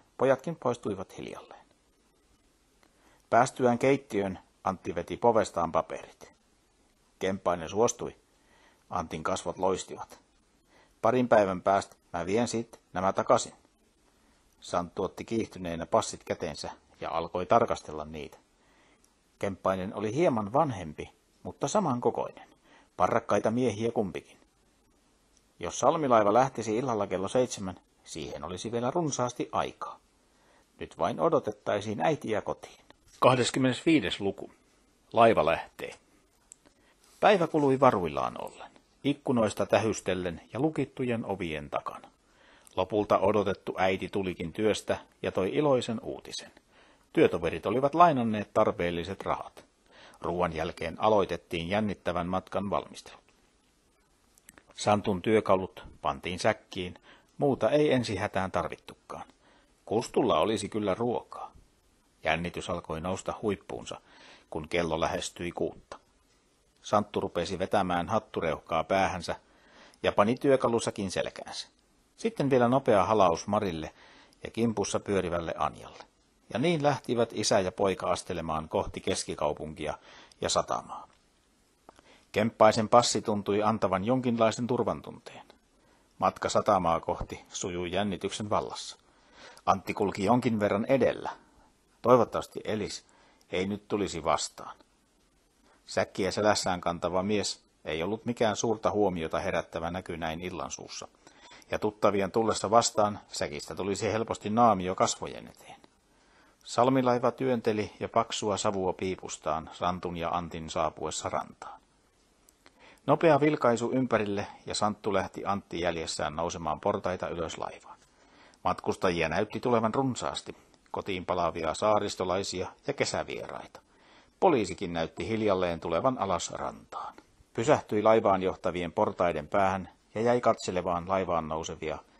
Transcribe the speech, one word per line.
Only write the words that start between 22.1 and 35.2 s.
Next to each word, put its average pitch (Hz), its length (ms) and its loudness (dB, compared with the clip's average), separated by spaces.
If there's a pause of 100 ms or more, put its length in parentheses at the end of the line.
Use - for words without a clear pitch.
Parrakkaita 104 540 2
miehiä 117 420 0
kumpikin. 82 460 -4 (1200)
Jos 87 200 -8
Salmilaiva 123 540 4
lähtisi 113 440 2
illalla 117 300 -2
kello 92 220 -4
seitsemän, 110 520 -2 (240)
siihen 73 400 -10
olisi 92 280 -8
vielä 120 180 -2
runsaasti 143 640 -2
aikaa. - 480 -6 (800)
Nyt - 180 -12
vain 101 220 -2
odotettaisiin 107 800 -2
äitiä 117 420 -2
kotiin. - 380 -10 (400)
Kahdeskymmenesviides 127 1000 2
luku. 98 300 -4 (600)
Laiva 107 340 6